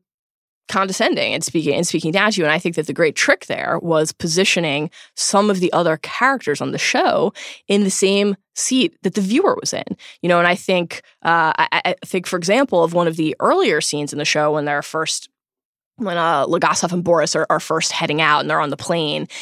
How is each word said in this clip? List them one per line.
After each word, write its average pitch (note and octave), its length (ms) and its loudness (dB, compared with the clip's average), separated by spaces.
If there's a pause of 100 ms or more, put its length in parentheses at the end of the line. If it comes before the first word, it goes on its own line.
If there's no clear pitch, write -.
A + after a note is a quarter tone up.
(680)
condescending F#3+ 640 0
and D#3 100 -4
speaking, D3+ 300 -2
and F3 140 0
speaking D#3+ 240 -2
down G3+ 200 2
to G3 80 -2
you. E3 60 0
And D3+ 80 2
I D#3+ 60 0
think E3+ 160 -4
that D#3 120 -2
the C#3+ 60 -6
great D#3 220 0
trick - 320 0
there - 340 -4
was D#3+ 320 0
positioning D#3+ 800 -2 (240)
some G#3 340 2
of F#3+ 100 0
the F3 140 0
other D#3+ 240 2
characters A#3+ 640 -2
on C3+ 100 -4
the E3 60 -6
show - 560 0 (340)
in G3+ 160 4
the F#3+ 60 2
same G3+ 460 2 (200)
seat B3+ 460 0
that F3+ 140 -2
the G#3+ 60 0
viewer A#3+ 380 2
was - 140 -6
in. - 100 -6 (380)
You F3 80 0
know, F3 100 6
and F3 80 4
I F3+ 80 2
think, F3+ 460 -2 (220)
uh, E3 340 2
I, - 280 0
I F3+ 100 0 (100)
think, F#3 220 -4
for F#3 100 -4
example, F#3+ 460 2
of E3 100 0
one F3 140 2
of E3 100 -2
the D#3 220 -2
earlier A#3+ 420 2
scenes D3 320 -4
in C#3+ 60 -6
the D3 60 -4
show D3+ 280 0
when D3 120 -2
they're C#3+ 180 -2
first, - 440 -6 (680)
when, F#3 220 -4
uh, E3 280 2
Legasov E3+ 480 2
and F3 100 -2
Boris E3+ 320 2
are, D#3+ 140 0
are D3+ 100 2
first D#3+ 320 -2
heading D#3 300 -2
out D3+ 200 4
and D3 80 -4
they're D#3 120 2
on D3 80 -2
the C#3 80 -6
plane, D#3 500 -4 (140)